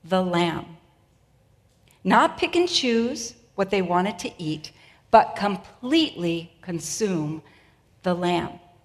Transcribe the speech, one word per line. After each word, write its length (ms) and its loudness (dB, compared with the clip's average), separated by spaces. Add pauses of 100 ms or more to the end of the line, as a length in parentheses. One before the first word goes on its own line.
the 180 0
lamb. 540 -2 (1300)
Not 340 4
pick 160 -2
and 140 2
choose 680 0 (220)
what 140 -2
they 120 2
wanted 380 0
to 180 -8
eat, 320 -6 (400)
but 240 6
completely 1300 -2
consume 840 -4 (600)
the 100 0
lamb. 460 -4 (240)